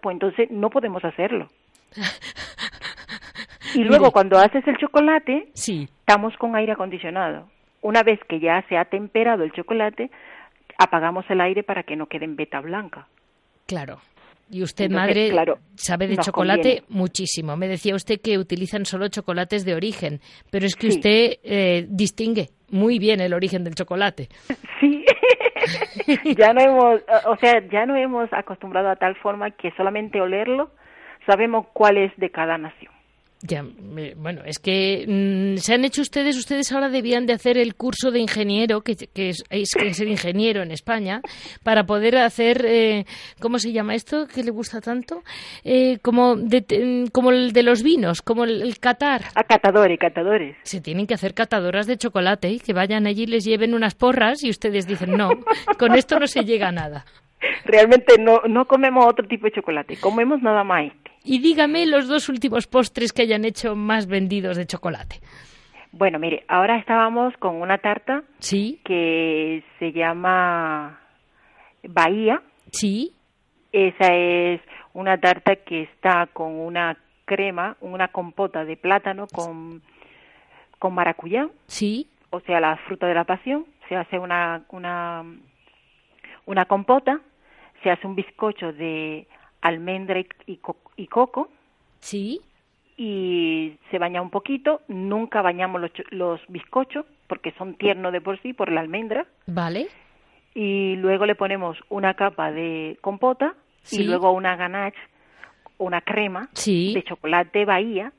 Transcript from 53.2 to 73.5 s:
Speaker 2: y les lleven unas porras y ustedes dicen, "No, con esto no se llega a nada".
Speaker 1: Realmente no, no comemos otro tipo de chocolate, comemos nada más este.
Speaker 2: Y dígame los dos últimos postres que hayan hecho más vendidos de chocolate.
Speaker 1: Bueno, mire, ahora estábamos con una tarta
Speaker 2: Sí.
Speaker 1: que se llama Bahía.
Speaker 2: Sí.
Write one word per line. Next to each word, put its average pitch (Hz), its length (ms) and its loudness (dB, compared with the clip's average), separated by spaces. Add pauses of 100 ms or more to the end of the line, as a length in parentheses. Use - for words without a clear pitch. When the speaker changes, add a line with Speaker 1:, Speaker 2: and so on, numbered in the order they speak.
Speaker 2:
y - 20 -2
les 226 180 0
lleven 220 300 2
unas 226 220 0
porras 254 480 2
y 240 60 0
ustedes 202 360 -2
dicen, 185 300 -2
"No, 202 140 2 (500)
con 240 160 6
esto 302 240 2
no 285 80 2
se 240 160 -2
llega 208 240 0
a 175 40 -2
nada". 151 340 -8 (580)
Speaker 1:
Realmente 233 560 10
no, 226 280 6
no 240 200 2
comemos 262 360 6
otro 233 220 4
tipo 214 200 -4
de 214 60 2
chocolate, 151 460 -4
comemos 233 440 0
nada 214 200 4
más 180 220 2
este. - 260 -14 (140)
Speaker 2:
Y 262 140 0
dígame 311 480 4
los 285 220 2
dos 294 200 0
últimos 233 380 -2
postres 240 460 0
que 254 100 0
hayan 220 220 0
hecho 220 320 -4
más 214 300 -2
vendidos 190 500 -2
de 175 100 -6
chocolate. - 540 -10 (720)
Speaker 1:
Bueno, 175 260 0
mire, 160 300 -4
ahora 202 300 4
estábamos 233 600 0
con 175 220 -4
una 190 180 0
tarta 254 440 -4 (160)
Speaker 2:
Sí. 208 460 -4
Speaker 1:
que 160 800 -2 (160)
se 165 140 -6
llama 165 1080 -2 (840)
Bahía. 202 600 2 (300)
Speaker 2:
Sí. 214 400 -4 (600)